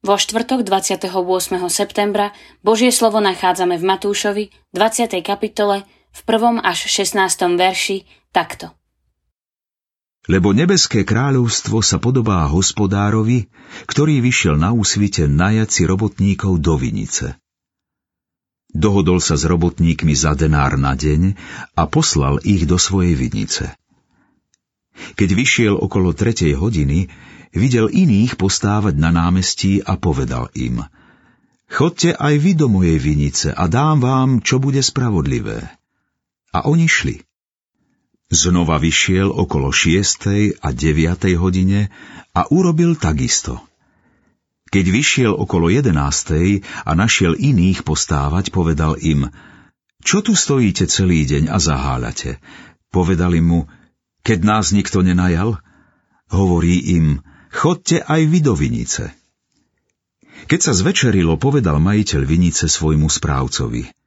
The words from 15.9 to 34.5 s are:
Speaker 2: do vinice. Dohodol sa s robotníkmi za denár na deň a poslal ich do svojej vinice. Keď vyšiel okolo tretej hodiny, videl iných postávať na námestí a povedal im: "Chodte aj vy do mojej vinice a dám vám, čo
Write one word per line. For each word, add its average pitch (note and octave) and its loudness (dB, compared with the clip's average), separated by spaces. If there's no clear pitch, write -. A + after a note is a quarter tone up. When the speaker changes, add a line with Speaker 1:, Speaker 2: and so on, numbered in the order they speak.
Speaker 2:
do D#2+ 2
vinice. A1 -6
Dohodol F2+ 2
sa D2+ 0
s D#2+ 0
robotníkmi E2 2
za D2 2
denár C#2+ 2
na C2+ 0
deň D2+ 0
a D#2 2
poslal C#2+ 0
ich F2 2
do F2 2
svojej F2+ 0
vinice. A1 -6
Keď F#2+ 0
vyšiel A2 0
okolo F#2 0
tretej F2+ -2
hodiny, E2 -2
videl A2+ 2
iných B2 2
postávať G2+ 0
na D#2+ 2
námestí F#2 0
a F#2+ -2
povedal B1+ -4
im: A#1+ -4
"Chodte E3+ 0
aj D3 0
vy F3 4
do D3 4
mojej F2+ 4
vinice D2 0
a F2 -2
dám C#3+ 2
vám, C3 2
čo B2+ 0